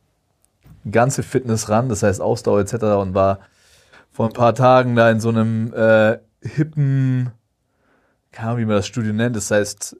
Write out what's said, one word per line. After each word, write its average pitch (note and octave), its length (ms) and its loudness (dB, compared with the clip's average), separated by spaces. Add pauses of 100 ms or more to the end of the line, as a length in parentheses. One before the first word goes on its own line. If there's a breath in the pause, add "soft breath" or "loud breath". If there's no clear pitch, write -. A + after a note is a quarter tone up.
(920)
ganze A#2 340 0
Fitness A2+ 460 -4
ran, A#2+ 180 0
das A2 160 -2
heißt G2 160 0
Ausdauer G#2 400 0
et G2+ 80 -2
cetera, G#2 280 -2
und F#2+ 180 -2
war G2 260 2 (680 soft breath)
vor - 160 -4
ein A2 60 -4
paar A#2+ 220 2
Tagen B2+ 400 4
da A#2 160 4
in A2+ 80 2
so A2+ 120 -2
einem, A2+ 440 -2
äh, A2 440 4 (260)
hippen, C3+ 840 -2 (1000)
keine A2+ 160 -10
Ahnung, A#2 140 -4
wie A2 40 -2
man G#2+ 80 0
das G2 140 0
Studio G#2+ 240 -4
nennt, A#2 240 -2
das G#2 160 -8
heißt - 480 -2